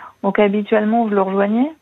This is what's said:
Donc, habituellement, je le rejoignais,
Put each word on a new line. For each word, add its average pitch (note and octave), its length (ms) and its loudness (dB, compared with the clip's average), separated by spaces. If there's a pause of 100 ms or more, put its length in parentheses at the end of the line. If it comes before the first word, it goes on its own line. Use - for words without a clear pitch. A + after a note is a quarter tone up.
(220)
Donc, G3 160 -2
habituellement, G#3+ 680 2
je G#3 80 -2
le G3 60 2
rejoignais, G3+ 500 0 (100)